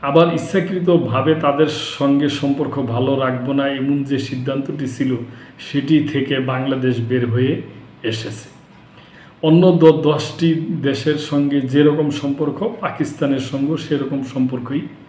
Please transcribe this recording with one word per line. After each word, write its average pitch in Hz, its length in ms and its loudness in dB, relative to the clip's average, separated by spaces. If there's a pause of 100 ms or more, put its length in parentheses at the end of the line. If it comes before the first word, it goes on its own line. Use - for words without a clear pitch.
আবার 165 320 4
ইচ্ছাকৃতভাবে 170 1000 0
তাদের 147 320 2
সঙ্গে 143 600 0
সম্পর্ক 139 520 -2
ভালো 127 340 0
রাখব 127 360 -2
না, 139 180 0
এমন 139 340 -2
যে 135 160 -2
সিদ্ধান্তটি 135 680 -6
ছিল, 131 280 -2 (560)
সেটি 147 400 2
থেকে 135 280 0
বাংলাদেশ 131 560 0 (140)
বের 123 200 0
হয়ে 131 320 0 (420)
এসেছে। - 460 -8 (920)
অন্য 170 300 6
দ-, 160 300 6
দশটি 151 520 0 (280)
দেশের 139 340 0
সঙ্গে 143 460 0
যেরকম 147 480 2
সম্পর্ক, 143 600 -4 (120)
পাকিস্তানের 139 580 -2
সঙ্গেও 139 380 -2
সেরকম 139 460 -4
সম্পর্কই 127 580 -2 (280)